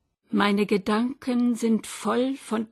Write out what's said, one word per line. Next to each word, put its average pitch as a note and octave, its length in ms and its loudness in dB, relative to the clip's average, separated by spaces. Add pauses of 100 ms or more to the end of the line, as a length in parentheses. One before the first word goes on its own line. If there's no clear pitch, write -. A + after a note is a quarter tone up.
(320)
Meine G3+ 340 2
Gedanken A#3+ 880 0
sind A3+ 320 0
voll B3 500 -2
von A3 360 -4